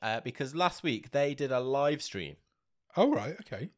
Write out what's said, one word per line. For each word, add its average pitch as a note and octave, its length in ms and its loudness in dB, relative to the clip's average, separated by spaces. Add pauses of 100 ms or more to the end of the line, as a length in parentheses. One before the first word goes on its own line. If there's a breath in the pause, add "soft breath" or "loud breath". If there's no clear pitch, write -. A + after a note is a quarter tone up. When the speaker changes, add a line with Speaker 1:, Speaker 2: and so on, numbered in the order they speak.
Speaker 1:
uh, A2+ 200 0
because C#3+ 340 -6
last F3 300 2
week B2 260 -2
they C#3+ 240 2
did C3+ 160 -2
a B2+ 100 2
live C#3+ 420 2
stream D#2+ 340 -6 (600)
Speaker 2:
Oh, A#3 140 6
right, - 300 0
okay. A#2+ 380 -8